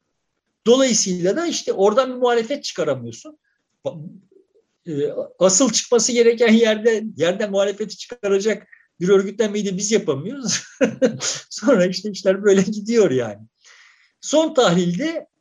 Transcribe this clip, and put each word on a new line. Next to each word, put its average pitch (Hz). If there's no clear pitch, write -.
Dolayısıyla 214
da 339
işte 247
oradan 214
bir -
muhalefet 247
çıkaramıyorsun. 139
Ba-, 156
e, 147
asıl 190
çıkması 233
gereken 233
yerde, 220
yerden 185
muhalefeti 202
çıkaracak 196
bir 170
örgütlenmeyi 202
de 190
biz 208
yapamıyoruz. 196
<laughs> -
Sonra 208
işte 185
işler 196
böyle 196
gidiyor 214
yani. 110
Son 311
tahlilde 180